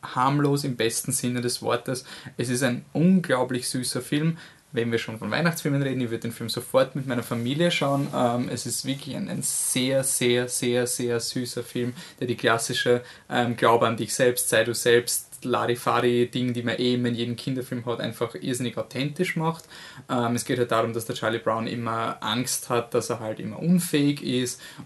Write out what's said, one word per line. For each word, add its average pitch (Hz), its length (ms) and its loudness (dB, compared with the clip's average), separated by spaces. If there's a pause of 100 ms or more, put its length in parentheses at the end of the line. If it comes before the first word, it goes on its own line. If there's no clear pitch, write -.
harmlos 143 600 2
im 131 140 -2
besten 113 340 0
Sinne 123 300 0
des 120 200 -2
Wortes. 120 440 -2 (320)
Es 123 120 -2
ist 123 140 0
ein 123 300 0
unglaublich 147 760 4
süßer 123 320 -2
Film. 156 360 0 (340)
Wenn 117 200 0
wir 117 80 2
schon 110 200 -6
von 104 120 -6
Weihnachtsfilmen 151 520 0
reden, 131 180 -2
ich 117 80 -2
würd 113 160 -4
den 117 80 -4
Film 117 160 -6
sofort 131 480 2
mit 127 100 -4
meiner 120 160 -2
Familie 143 480 0
schauen. 139 420 2
Ähm, 123 380 2
es 117 140 -4
ist - 200 -4
wirklich 135 300 -6
ein, 101 140 -4
ein 135 120 -4
sehr, 131 640 0
sehr, 123 460 4
sehr, 123 360 2
sehr 120 360 0
süßer 123 420 -4
Film, 123 300 -4 (260)
der 127 80 -2
die 117 80 0
klassische, 120 680 2 (280)
ähm, 120 260 0
Glaube 120 320 6
an 113 80 0
dich 110 180 -4
selbst, 123 360 2
sei 113 160 4
du 120 80 0
selbst, - 500 4 (220)
Larifari-Ding, 120 1080 2
die 120 100 -4
man 117 140 -2
eh 123 180 2
immer 123 140 0
in 120 60 0
jedem 117 200 -4
Kinderfilm 123 500 -6
hat, 117 140 -4
einfach - 360 -4
irrsinnig 123 420 -4
authentisch 143 580 -4
macht. 165 300 -2 (440)
Ähm, 120 260 0
es 117 100 -2
geht 127 120 0
halt 120 140 0
darum, 113 220 2
dass 117 120 -4
der 123 100 -6
Charlie 113 240 0
Brown 113 280 -2
immer 113 540 -4
Angst - 480 -2
hat, 120 240 0
dass 117 160 0
er 117 100 -2
halt 110 200 -6
immer 110 200 -8
unfähig 151 600 4
ist 127 400 -2 (240)